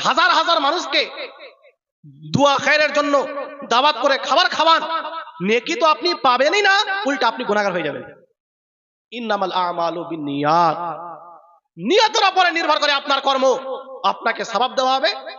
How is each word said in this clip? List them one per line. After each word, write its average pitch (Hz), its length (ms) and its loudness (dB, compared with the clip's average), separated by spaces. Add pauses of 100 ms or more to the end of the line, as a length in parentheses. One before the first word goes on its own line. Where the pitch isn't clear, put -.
হাজার 320 320 4
হাজার 330 280 2
মানুষকে 302 360 -2 (1300)
দুয়া 277 200 4 (100)
খায়রের 294 340 2
জন্য 285 160 2 (580)
দাওয়াত 262 320 4
করে 269 120 2 (120)
খাবার 330 180 2 (100)
খাওয়ান, 311 260 4 (680)
নেকি 233 320 0
তো 330 140 2
আপনি 311 140 -4 (180)
পাবেনই 285 420 2
না, 392 60 6 (340)
উল্টা 269 240 -2
আপনি - 160 -8
গুনাহগার 202 260 0
হয়ে 165 140 -4
যাবেন। 135 160 -8 (1080)
ইন্নামাল 208 420 -2 (100)
আমালু 170 460 -2
বিন্নিয়াত। 151 680 2 (1000)
নিয়তের 415 540 2
উপরে 370 180 2 (100)
নির্ভর 330 240 0
করে 294 180 2
আপনার 285 260 -2
কর্ম, 269 180 0 (680)
আপনাকে 220 400 -4
সওয়াব 233 280 -2
দেওয়া 262 180 2
হবে 294 140 0 (280)